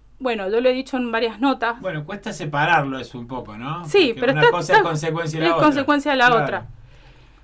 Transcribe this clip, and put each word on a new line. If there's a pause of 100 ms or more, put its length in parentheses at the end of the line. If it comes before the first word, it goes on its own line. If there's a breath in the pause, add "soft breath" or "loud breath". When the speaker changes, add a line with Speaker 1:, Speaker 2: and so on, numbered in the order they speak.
(180)
Speaker 1:
bueno,
yo
lo
he
dicho
en
varias
notas.
Speaker 2:
Bueno,
cuesta
separarlo
eso
un
poco,
¿no?
Speaker 1:
Sí,
Speaker 2:
Porque
Speaker 1:
pero
Speaker 2:
una
Speaker 1:
está,
Speaker 2:
cosa
Speaker 1:
está,
Speaker 2:
es
consecuencia
de
la
Speaker 1:
es
Speaker 2:
otra.
Speaker 1:
consecuencia
de
la
Speaker 2:
Claro.
Speaker 1:
otra. (760 soft breath)